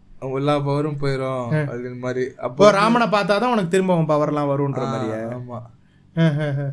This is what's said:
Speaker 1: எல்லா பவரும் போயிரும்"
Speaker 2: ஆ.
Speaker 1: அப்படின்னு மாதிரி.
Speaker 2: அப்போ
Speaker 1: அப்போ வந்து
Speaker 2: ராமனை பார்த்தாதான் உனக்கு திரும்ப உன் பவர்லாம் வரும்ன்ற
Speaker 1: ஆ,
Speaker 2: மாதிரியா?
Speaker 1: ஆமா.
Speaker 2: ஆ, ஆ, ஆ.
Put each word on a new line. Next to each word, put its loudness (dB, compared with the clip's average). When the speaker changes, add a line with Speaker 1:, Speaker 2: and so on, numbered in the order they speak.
Speaker 1:
எல்லா -2
பவரும் -2
போயிரும்" -2
Speaker 2:
ஆ. -6
Speaker 1:
அப்படின்னு -4
மாதிரி. -4
Speaker 2:
அப்போ -16
Speaker 1:
அப்போ 2
வந்து 8
Speaker 2:
ராமனை 4
பார்த்தாதான் 2
உனக்கு 0
திரும்ப 2
உன் 0
பவர்லாம் 0
வரும்ன்ற 0
Speaker 1:
ஆ, -2
Speaker 2:
மாதிரியா? -4
Speaker 1:
ஆமா. -10
Speaker 2:
ஆ, 4
ஆ, 2
ஆ. -4